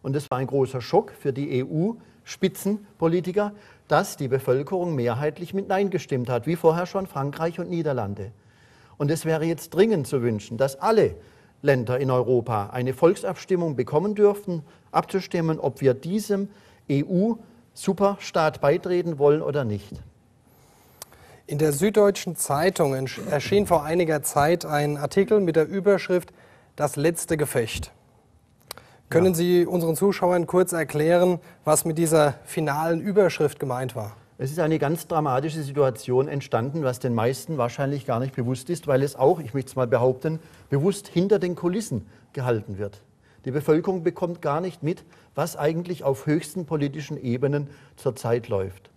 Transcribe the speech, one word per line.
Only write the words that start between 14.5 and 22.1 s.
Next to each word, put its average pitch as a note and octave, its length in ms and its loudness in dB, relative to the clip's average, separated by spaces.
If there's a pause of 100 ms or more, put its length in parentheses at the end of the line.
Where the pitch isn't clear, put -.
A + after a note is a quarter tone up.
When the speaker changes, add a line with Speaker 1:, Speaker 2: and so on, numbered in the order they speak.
Speaker 1:
abzustimmen, E3+ 680 -2
ob C3 220 -4
wir C3 120 6
diesem G3+ 560 -4 (400)
E-U-Superstaat F#3+ 1700 0
beitreten E3+ 580 0
wollen D3 240 4
oder C#3+ 220 -2
nicht. G#2 280 -6 (1500)
Speaker 2:
In D3 120 -6
der D3+ 140 2
Süddeutschen G3 640 2